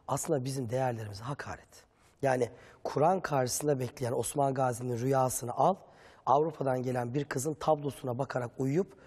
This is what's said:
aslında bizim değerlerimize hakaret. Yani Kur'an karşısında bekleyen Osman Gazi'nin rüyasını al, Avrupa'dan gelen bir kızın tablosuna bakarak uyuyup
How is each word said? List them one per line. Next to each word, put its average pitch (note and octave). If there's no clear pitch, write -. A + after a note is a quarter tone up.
aslında C#3
bizim C3+
değerlerimize A2+
hakaret. -
Yani B2+
Kur'an E3+
karşısında C#3
bekleyen B2
Osman C#3
Gazi'nin B2
rüyasını B2+
al, D#3+
Avrupa'dan C3+
gelen B2
bir C#3+
kızın C#3+
tablosuna C#3
bakarak B2+
uyuyup C#3+